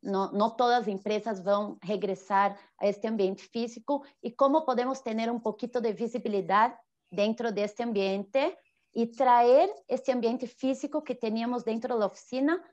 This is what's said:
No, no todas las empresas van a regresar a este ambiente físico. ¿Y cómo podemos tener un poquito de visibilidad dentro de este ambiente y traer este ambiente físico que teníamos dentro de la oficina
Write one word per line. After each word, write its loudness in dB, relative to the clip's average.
No, -2
no 0
todas 4
las -4
empresas -4
van 0
a -16
regresar 0
a -2
este -2
ambiente -2
físico. -6
¿Y -8
cómo 2
podemos -2
tener -4
un -6
poquito -6
de -2
visibilidad 0
dentro -2
de -2
este -6
ambiente -2
y 0
traer 6
este -2
ambiente -2
físico -4
que -6
teníamos -4
dentro -4
de 0
la 2
oficina -2